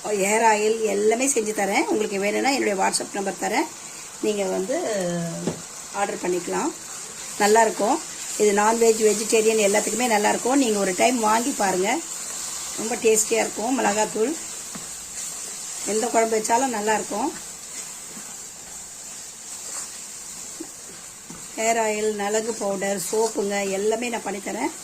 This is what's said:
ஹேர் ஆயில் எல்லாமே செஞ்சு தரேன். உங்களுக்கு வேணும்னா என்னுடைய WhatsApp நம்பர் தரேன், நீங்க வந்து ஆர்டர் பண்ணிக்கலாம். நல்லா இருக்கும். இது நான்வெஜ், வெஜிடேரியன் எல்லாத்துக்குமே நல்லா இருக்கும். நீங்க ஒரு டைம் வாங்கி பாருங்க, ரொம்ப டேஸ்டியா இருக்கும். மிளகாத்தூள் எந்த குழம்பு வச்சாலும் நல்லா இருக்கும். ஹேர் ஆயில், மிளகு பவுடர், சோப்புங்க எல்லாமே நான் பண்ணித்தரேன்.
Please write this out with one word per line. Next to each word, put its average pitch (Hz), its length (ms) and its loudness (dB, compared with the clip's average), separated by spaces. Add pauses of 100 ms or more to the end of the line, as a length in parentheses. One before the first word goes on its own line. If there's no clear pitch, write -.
ஹேர் 208 460 2
ஆயில் 214 320 4
எல்லாமே 214 460 4
செஞ்சு 214 320 2
தரேன். 208 320 2
உங்களுக்கு 202 280 0
வேணும்னா 202 300 2
என்னுடைய 220 320 2
WhatsApp - 320 0
நம்பர் 196 280 -4
தரேன், 226 260 0 (520)
நீங்க 208 240 0
வந்து 190 320 0 (1160)
ஆர்டர் 202 300 -2
பண்ணிக்கலாம். 185 480 0 (680)
நல்லா 214 240 6
இருக்கும். 214 360 4 (400)
இது 208 160 6
நான்வெஜ், 220 540 6
வெஜிடேரியன் 220 600 4
எல்லாத்துக்குமே 208 400 2
நல்லா 208 220 4
இருக்கும். 233 280 4
நீங்க 226 220 4
ஒரு 190 180 2
டைம் 240 220 4
வாங்கி 226 300 4
பாருங்க, 190 400 2 (880)
ரொம்ப 226 180 -4
டேஸ்டியா 220 500 4
இருக்கும். 240 340 -2
மிளகாத்தூள் 214 540 2 (1500)
எந்த 220 220 0
குழம்பு 226 300 2
வச்சாலும் 233 400 2
நல்லா 214 160 0
இருக்கும். 208 360 -2 (4000)
ஹேர் 226 300 2
ஆயில், 214 300 0
மிளகு 214 380 -2
பவுடர், 196 480 -2 (100)
சோப்புங்க 202 600 0
எல்லாமே 220 380 0
நான் 226 180 -4
பண்ணித்தரேன். 202 440 -4 (120)